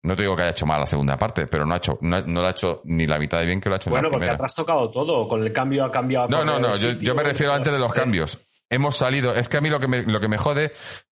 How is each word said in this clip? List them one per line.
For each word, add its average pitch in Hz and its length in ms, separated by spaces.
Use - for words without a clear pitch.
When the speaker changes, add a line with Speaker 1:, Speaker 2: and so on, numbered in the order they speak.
Speaker 1:
No 90 140
te 101 60
digo 98 120
que 87 80
haya 85 100
hecho 80 120
mal 76 160
la 71 60
segunda 69 320
parte, 104 280
pero 76 200
no 82 80
ha - 20
hecho, - 240
no, 85 220
no 85 180
lo 90 80
ha 92 40
hecho - 320
ni 82 220
la 76 120
mitad 76 200
de 85 80
bien 92 140
que 104 80
lo 95 60
ha - 20
hecho - 140
en - 20
Speaker 2:
Bueno, 143 160
Speaker 1:
la 147 40
Speaker 2:
porque 131 100
Speaker 1:
primera. 90 140
Speaker 2:
ha - 20
trastocado 139 520
todo, 127 380
con 113 140
el 110 100
cambio 135 320
ha 127 60
cambiado 127 380
Speaker 1:
No, 151 140
no, 151 100
Speaker 2:
por 139 100
Speaker 1:
no, 120 60
Speaker 2:
el 101 120
Speaker 1:
yo, 117 80
Speaker 2:
sitio, 120 200
Speaker 1:
yo 127 60
me 151 80
refiero 143 300
antes 143 200
de 139 60
los 120 160
Speaker 2:
eh. 135 60
Speaker 1:
cambios. 95 400
Hemos 139 240
salido, 127 380
es 120 140
que - 80
a 143 40
mí 151 80
lo 151 120
que 131 80
me, 127 160
lo 107 160
que 107 80
me 107 100
jode, 147 320